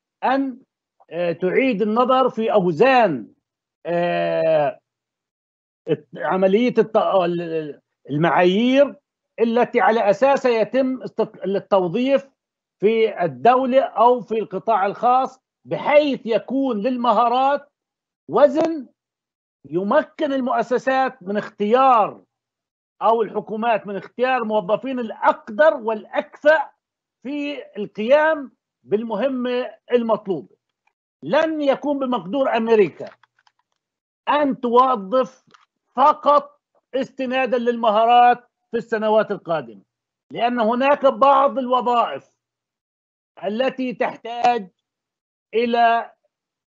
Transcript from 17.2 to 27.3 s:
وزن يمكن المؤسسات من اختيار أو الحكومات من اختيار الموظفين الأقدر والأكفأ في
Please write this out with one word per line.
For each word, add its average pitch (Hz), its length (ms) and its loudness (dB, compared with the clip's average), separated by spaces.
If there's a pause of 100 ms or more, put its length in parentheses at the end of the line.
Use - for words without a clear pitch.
وزن 285 580 2 (840)
يمكن 233 600 -2
المؤسسات 254 920 -2
من 196 140 -6
اختيار 208 880 2 (800)
أو 226 200 2
الحكومات 214 640 -4
من 202 100 -10
اختيار 247 460 -4
الموظفين 214 560 -4
الأقدر 294 760 0
والأكفأ 262 960 -2 (520)
في 285 400 -8 (140)